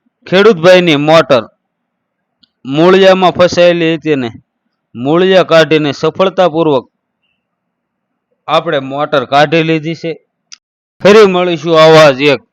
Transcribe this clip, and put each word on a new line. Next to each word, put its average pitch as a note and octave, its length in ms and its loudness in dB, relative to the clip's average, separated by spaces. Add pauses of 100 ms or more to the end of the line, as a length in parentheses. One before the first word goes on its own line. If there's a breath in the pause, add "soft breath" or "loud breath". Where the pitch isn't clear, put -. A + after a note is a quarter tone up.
(300)
ખેડૂતભાઈની F3+ 680 2
મોટર D3 460 0 (1200)
મૂળિયામાં F#3 680 2
ફસાયેલી E3+ 640 0
હતી D3+ 220 -4
ને B2 140 -6 (640)
મૂળિયા E3+ 480 0
કાઢીને D3+ 500 0
સફળતાપૂર્વક D#3+ 960 -4 (1600)
આપણે D#3 300 -2
મોટર C#3 460 -6
કાઢી D3 380 0
લીધી D#3+ 320 -6
છે. E3 180 -12 (880)
ફરી G#3 240 4
મળીશું E3+ 560 -2
આવા D#3 280 6
જ C3 120 -4
એક C#3+ 180 0 (120)